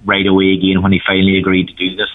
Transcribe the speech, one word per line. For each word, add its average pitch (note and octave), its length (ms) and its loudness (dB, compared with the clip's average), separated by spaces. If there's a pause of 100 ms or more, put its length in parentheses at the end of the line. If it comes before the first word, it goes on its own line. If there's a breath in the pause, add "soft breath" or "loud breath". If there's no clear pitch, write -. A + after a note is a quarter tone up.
right G2 220 0
away F#2+ 260 2
again F#2+ 300 0
when F#2+ 80 2
he F#2+ 160 2
finally F#2+ 320 2
agreed F#2 300 0
to - 60 -20
do F#2 200 -8
this G2 200 -6